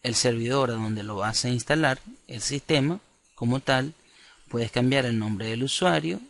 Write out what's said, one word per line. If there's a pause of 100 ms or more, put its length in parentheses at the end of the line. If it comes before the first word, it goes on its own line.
el
servidor
a
donde
lo
vas
a
instalar, (260)
el
sistema (360)
como
tal. (560)
Puedes
cambiar
el
nombre
del
usuario (100)